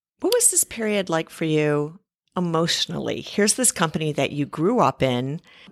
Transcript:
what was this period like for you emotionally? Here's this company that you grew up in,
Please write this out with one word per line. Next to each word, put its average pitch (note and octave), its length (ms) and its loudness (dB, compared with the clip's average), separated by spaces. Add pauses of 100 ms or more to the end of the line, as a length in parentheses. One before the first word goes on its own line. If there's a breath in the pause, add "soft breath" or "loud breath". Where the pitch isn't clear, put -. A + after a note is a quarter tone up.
(220)
what G4 120 2
was A#4+ 180 4
this F#4 120 2
period G#3 440 -2
like E3 220 0
for - 160 -6
you D3+ 540 0 (360)
emotionally? E3 880 -2
Here's - 320 0
this B3+ 180 0
company D#3+ 420 -2
that C#3 180 -2
you C#3+ 160 -4
grew G3+ 320 0
up C3+ 240 2
in, C3 360 -2 (320 loud breath)